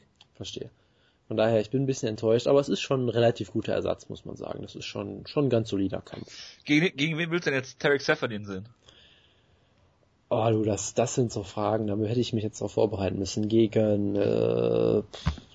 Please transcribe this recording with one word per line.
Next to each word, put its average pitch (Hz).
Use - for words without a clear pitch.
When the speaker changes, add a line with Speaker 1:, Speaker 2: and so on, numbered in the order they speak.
Speaker 1:
Verstehe. -
Von 110
daher, 110
ich 104
bin 135
ein 135
bisschen 131
enttäuscht, 113
aber 139
es 143
ist -
schon 131
ein -
relativ 117
guter 107
Ersatz, 92
muss -
man -
sagen. -
Das 101
ist -
schon, 101
schon 147
ein 127
ganz 113
solider 98
Kampf. -
Speaker 2:
Gegen, 156
gegen 151
wen 165
willst 170
du 151
denn 135
jetzt -
Tarek 143
Safedin 117
sehen? 101
Speaker 1:
Oh, 113
du, 110
das, 104
das 117
sind 120
so 104
Fragen, 107
damit 104
hätte 120
ich 117
mich 107
jetzt 104
auch 104
vorbereiten 101
müssen. 104
Gegen, 104
äh, 58